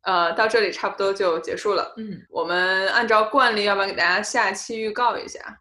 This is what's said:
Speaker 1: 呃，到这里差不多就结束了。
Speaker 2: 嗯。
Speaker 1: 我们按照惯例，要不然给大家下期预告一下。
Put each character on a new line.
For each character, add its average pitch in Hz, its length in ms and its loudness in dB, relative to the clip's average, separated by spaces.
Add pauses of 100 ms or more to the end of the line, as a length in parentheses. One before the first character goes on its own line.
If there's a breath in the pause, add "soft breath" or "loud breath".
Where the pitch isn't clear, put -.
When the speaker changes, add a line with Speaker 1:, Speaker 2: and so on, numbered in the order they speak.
Speaker 1:
呃， 170 320 2
到 220 140 2
这 226 140 4
里 185 100 0
差 - 180 -4
不 - 80 -8
多 196 160 0
就 180 260 0
结 - 160 -6
束 202 200 -2
了。 - 220 -2
Speaker 2:
嗯。 214 300 -10
Speaker 1:
我 - 160 -4
们 185 460 0
按 233 180 2
照 220 180 4
惯 240 300 4
例， 202 100 0
要 202 100 2
不 196 60 0
然 196 80 0
给 - 60 -8
大 - 80 0
家 185 200 2
下 208 280 0
期 220 300 -8
预 220 80 -4
告 233 260 0
一 - 120 -10
下。 - 120 -16 (220)